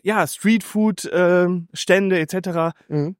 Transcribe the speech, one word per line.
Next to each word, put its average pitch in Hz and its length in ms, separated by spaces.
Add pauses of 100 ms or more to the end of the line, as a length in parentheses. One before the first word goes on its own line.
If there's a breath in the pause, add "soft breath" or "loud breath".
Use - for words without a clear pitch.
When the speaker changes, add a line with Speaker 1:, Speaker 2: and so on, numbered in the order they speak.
Speaker 1:
ja, 196 240
Streetfood, 214 840
ähm, 180 640
Stände 185 440
et 156 120
cetera, 170 420 (160 soft breath)
Speaker 2:
Mhm. 151 320